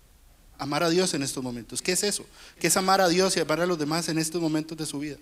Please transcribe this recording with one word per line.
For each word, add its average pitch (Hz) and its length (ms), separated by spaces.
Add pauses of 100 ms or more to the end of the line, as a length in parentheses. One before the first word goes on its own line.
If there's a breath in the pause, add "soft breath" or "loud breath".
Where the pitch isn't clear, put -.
(580)
amar 143 260
a 170 60
Dios 180 240
en 147 80
estos 131 220
momentos. 120 380
¿Qué 180 100
es 180 120
eso? 202 220 (340 loud breath)
¿Qué - 80
es 160 100
amar 190 240
a 185 60
Dios 185 300
y - 20
amar 156 220
a 175 60
los 180 100
demás 156 320
en 156 80
estos 160 240
momentos 156 360
de 156 100
su 143 100
vida? 143 240